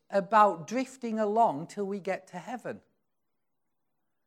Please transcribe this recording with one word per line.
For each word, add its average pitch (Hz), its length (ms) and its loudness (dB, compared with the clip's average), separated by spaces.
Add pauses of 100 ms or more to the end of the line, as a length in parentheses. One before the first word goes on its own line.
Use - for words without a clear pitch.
about 196 600 4
drifting 233 500 -4
along 208 480 2
till - 180 -6
we 196 140 -6
get 185 300 -6
to 180 100 -12
heaven. 175 420 -10 (1500)